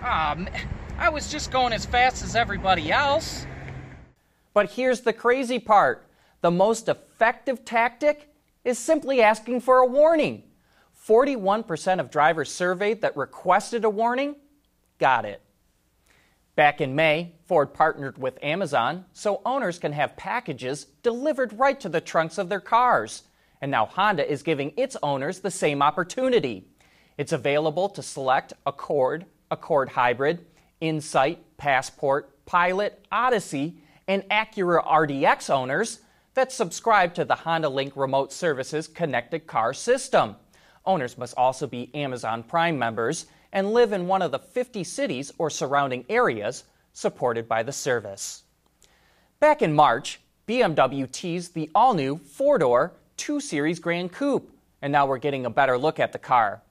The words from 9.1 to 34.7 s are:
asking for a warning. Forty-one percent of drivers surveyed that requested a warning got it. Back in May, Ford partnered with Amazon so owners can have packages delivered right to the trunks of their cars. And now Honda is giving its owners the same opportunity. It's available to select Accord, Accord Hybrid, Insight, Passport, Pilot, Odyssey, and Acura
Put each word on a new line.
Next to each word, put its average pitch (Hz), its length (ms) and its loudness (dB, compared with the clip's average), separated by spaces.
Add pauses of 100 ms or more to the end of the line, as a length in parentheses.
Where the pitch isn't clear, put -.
asking 220 400 2
for 254 160 6
a 254 80 8
warning. 269 560 2 (500)
Forty-one 220 720 2
percent 175 380 -2
of 127 80 -6
drivers 156 420 2
surveyed 190 480 -2
that 143 160 -2
requested 190 680 0
a 220 60 4
warning 240 460 -2 (640)
got 131 260 2
it. 104 160 -10 (1120)
Back 147 280 4
in 131 120 -4
May, 160 380 0 (140)
Ford 147 260 2
partnered 143 460 -2
with 127 240 -6
Amazon 147 720 -2
so 202 320 -4
owners 240 320 -4
can 151 140 -6
have 147 260 -4
packages 147 680 -8 (180)
delivered 240 560 -2
right 269 220 2
to - 80 -8
the 160 120 -2
trunks 160 360 -2
of 185 140 -4
their 196 100 -4
cars. 220 600 0 (400)
And 139 80 -4
now 117 160 2
Honda 180 440 0
is 139 120 -4
giving 143 340 -2
its 254 260 -4
owners 143 380 -4
the 202 100 -6
same 151 300 -2
opportunity. 165 880 0 (480)
It's - 160 -4
available 151 560 0
to 196 140 -10
select 135 500 -2 (140)
Accord, 143 600 -2 (280)
Accord 139 340 -2
Hybrid, 135 560 0 (360)
Insight, 156 600 -2 (140)
Passport, 139 880 -2
Pilot, 185 680 0
Odyssey, 190 680 -2 (280)
and 196 180 0
Acura 196 600 0